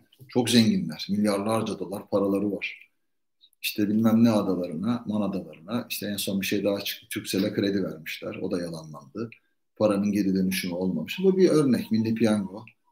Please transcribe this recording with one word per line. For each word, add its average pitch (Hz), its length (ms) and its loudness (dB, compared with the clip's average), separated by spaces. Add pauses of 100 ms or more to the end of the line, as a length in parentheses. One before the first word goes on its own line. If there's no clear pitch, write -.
(280)
Çok 117 220 0
zenginler. 98 600 2
Milyarlarca 104 680 0
dolar 95 320 -10
paraları 101 420 0
var. - 380 -10 (720)
İşte 104 260 0
bilmem 113 360 4
ne 117 60 8
adalarına, 92 760 0
Man 104 240 -2
adalarına, 90 600 -8
işte - 160 -6
en 104 100 -6
son 98 240 -2
bir 92 60 -4
şey 101 180 0
daha 101 160 0
çıktı. - 300 -8
Turkcell'e 101 420 -2
kredi 98 320 0
vermişler. - 580 -10
O 92 80 -4
da 95 100 -2
yalanlandı. 82 680 -10 (460)
Paranın 104 360 2
geri 95 220 2
dönüşümü 92 400 0
olmamış. 92 480 -4
Bu 190 140 4
bir 185 120 6
örnek. 135 420 2
Milli 113 240 2
Piyango. 107 500 0 (260)